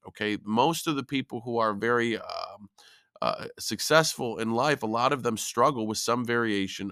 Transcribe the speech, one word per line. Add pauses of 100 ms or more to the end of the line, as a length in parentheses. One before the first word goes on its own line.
okay?
Most
of
the
people
who
are
very,
um, (500)
uh, (100)
successful
in
life,
a
lot
of
them
struggle
with
some
variation